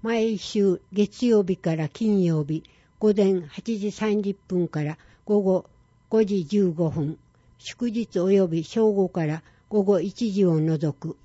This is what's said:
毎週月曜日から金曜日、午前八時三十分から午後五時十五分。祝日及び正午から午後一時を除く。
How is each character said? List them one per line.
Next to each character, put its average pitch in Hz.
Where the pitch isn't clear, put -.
毎 226
週 196
月 208
曜 220
日 180
か 165
ら 156
金 208
曜 160
日、 156
午 214
前 196
八 214
時 202
三 214
十 196
分 180
か 151
ら 151
午 208
後 185
五 220
時 196
十 202
五 160
分。 156
祝 -
日 214
及 190
び 165
正 220
午 196
か 175
ら 156
午 208
後 196
一 202
時 196
を 160
除 156
く。 -